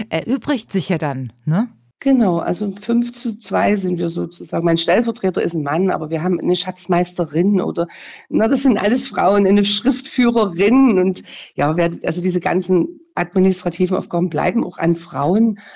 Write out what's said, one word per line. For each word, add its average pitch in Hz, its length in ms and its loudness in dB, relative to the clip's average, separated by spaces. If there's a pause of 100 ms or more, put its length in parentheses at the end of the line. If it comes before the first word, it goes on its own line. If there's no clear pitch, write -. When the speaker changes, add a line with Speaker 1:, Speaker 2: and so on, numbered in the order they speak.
Speaker 1:
erübrigt 240 640 -4
sich - 180 -2
ja 170 80 0
dann, 131 360 -6 (120)
ne? 196 240 0 (340)
Speaker 2:
Genau, 220 360 2
also 190 420 -4
fünf 240 320 0
zu 220 240 -8
zwei 196 380 0
sind 180 240 -2
wir 170 100 -2
sozusagen. 170 560 -6
Mein 165 140 4
Stellvertreter 196 600 0
ist 170 140 0
ein 160 80 -2
Mann, 165 300 0
aber 151 180 -4
wir 156 140 -2
haben 180 160 0
eine 180 160 0
Schatzmeisterin 180 1080 0
oder, 160 260 -2 (400)
na, 214 200 2
das 254 160 0
sind 247 160 2
alles 214 280 0
Frauen, 196 380 2
eine 202 180 6
Schriftführerin 233 1300 2
und 185 240 2 (320)
ja, 151 240 0
wer, 170 140 2 (120)
also 170 180 -2
diese 180 180 0
ganzen 180 480 0 (260)
administrativen 185 840 0
Aufgaben 175 320 -2
bleiben 160 340 0
auch - 160 -8
an 165 160 2
Frauen, 190 640 0 (160)